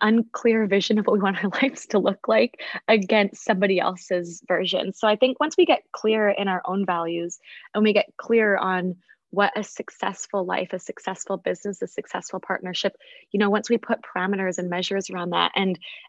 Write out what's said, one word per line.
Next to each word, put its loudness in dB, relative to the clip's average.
unclear 2
vision 2
of 0
what 4
we 4
want 0
our 0
<laughs> -4
lives -2
to 0
look -2
like 2
against 2
somebody 2
else's -4
version. -2
So -2
I 4
think 2
once -2
we 8
get 4
clear 2
in 0
our -2
own -2
values -4
and 2
we 6
get 0
clear 2
on -2
what 2
a -4
successful -8
life, -4
a -6
successful -8
business, -6
a -6
successful -10
partnership, -6
you 0
know, 2
once 0
we 2
put -4
parameters -4
and -4
measures -4
around -6
that 0
and, 0